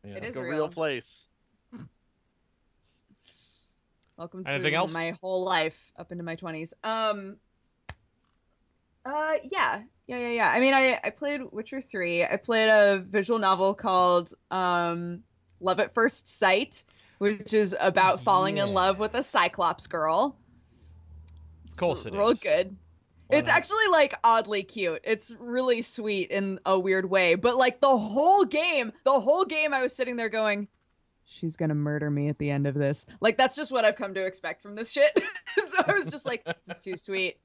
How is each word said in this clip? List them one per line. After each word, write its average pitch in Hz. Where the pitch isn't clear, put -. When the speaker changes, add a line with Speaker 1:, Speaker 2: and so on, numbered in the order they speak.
Speaker 1:
Yeah. 196
Speaker 2:
It 190
is 240
Speaker 3:
Like 131
a 170
Speaker 2:
real. 160
Speaker 3:
real 151
place. 147
Speaker 2:
Welcome 185
Speaker 4:
Anything 139
Speaker 2:
to 156
Speaker 4:
else? 180
Speaker 2:
my 165
whole 185
life 165
up 170
into 175
my 165
twenties. 165
Um, 214
uh, 302
yeah. 220
Yeah, 247
yeah, 240
yeah. 226
I 233
mean, 269
I, 262
I -
played 294
Witcher 226
three. 170
I -
played 220
a 202
visual 196
novel 190
called, 180
um, 175
Love 185
at -
First -
Sight, 202
which 208
is 208
about 190
falling 196
in 202
Speaker 1:
Yeah. 202
Speaker 2:
love 190
with 214
a 254
Cyclops 175
girl. 175
It's -
Speaker 4:
Of -
course 170
it 110
Speaker 2:
real 202
Speaker 4:
is. 240
Speaker 2:
good. 190
Speaker 1:
Why 285
Speaker 2:
It's 311
Speaker 1:
not? 294
Speaker 2:
actually, 415
like, 294
oddly 214
cute. 185
It's 185
really 240
sweet 208
in 196
a 190
weird 185
way. 180
But, 240
like, 254
the 269
whole 294
game, 285
the 269
whole 302
game 311
I 262
was 254
sitting 247
there 233
going, 208
"She's -
gonna 156
murder 147
me 143
at 147
the 147
end 143
of 135
this." 143
Like, 220
that's 262
just 294
what 240
I've 208
come 196
to 190
expect 185
from 208
this 233
shit. 294
<laughs> 415
So 359
I -
was 370
just 294
like, 247
"This -
is 180
too 180
sweet. 185